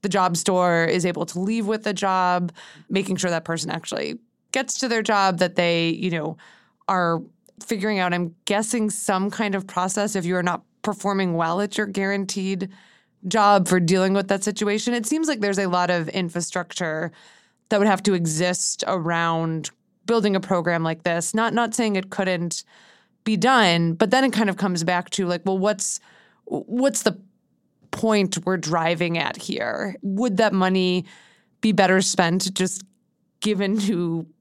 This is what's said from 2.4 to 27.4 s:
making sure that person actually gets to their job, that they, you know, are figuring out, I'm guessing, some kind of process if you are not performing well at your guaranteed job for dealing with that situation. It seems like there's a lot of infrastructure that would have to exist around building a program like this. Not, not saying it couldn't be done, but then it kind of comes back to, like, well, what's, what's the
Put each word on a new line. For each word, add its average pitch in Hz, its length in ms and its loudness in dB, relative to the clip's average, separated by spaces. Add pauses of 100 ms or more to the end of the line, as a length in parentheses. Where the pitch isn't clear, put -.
making 190 260 -2
sure 185 140 -2
that 165 160 -2
person 165 240 -4
actually - 480 -6 (340)
gets 269 280 -4
to 262 80 -2
their 226 140 0
job, 196 360 2
that 180 180 0
they, 170 340 2
you 180 220 -2
know, 160 260 -6 (500)
are 170 340 0 (420)
figuring 208 360 -2
out, 180 140 0
I'm 175 220 -2 (100)
guessing, 220 440 0
some 196 420 -2
kind 202 240 -2
of 190 100 -4
process 190 500 -2
if 185 100 -2
you 180 100 0
are 180 80 0
not 175 200 -2 (180)
performing 196 540 -2
well 165 260 0
at 202 160 -4
your 214 100 -2
guaranteed 196 800 -2 (600)
job 202 400 6
for 185 120 4
dealing 185 340 4
with 196 140 0
that 196 160 0
situation. 214 500 -2
It 233 120 -2
seems 311 220 0
like 285 120 -2
there's 202 200 0
a 196 100 0
lot 180 200 2
of 170 200 0
infrastructure 170 1000 -4 (580)
that 214 100 2
would 202 80 4
have 196 160 2
to 202 100 4
exist 170 720 -2
around 165 840 -2 (360)
building 208 300 2
a 190 40 2
program 175 440 0
like 165 200 -4
this. 170 300 -2
Not, 220 200 0
not 226 200 0
saying 220 220 0
it 190 140 -4
couldn't 180 540 -2 (600)
be 220 120 0
done, 180 580 4
but 185 160 0
then 254 140 4
it 262 80 2
kind 208 180 2
of 185 60 -2
comes 180 300 -2
back 180 240 0
to, 196 160 -2
like, 175 180 -2
well, 190 140 0
what's, 202 420 -2 (460)
what's 269 560 -2
the - 180 0 (720)